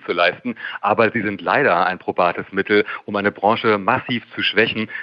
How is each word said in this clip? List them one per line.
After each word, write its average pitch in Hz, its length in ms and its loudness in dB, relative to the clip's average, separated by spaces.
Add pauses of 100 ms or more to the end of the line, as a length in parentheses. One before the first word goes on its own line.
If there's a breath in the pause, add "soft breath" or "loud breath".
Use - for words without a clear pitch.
zu 104 60 -2
leisten. 90 420 0 (260 loud breath)
Aber 104 300 2
sie 113 120 -2
sind 101 180 -4
leider 92 460 2
ein 92 120 -2
probates - 220 -4 (320)
Mittel, 104 320 2 (220 loud breath)
um 104 100 -6
eine 101 160 0
Branche 110 460 2
massiv 117 440 -2 (120)
zu 107 80 -6
schwächen, 110 480 0 (120)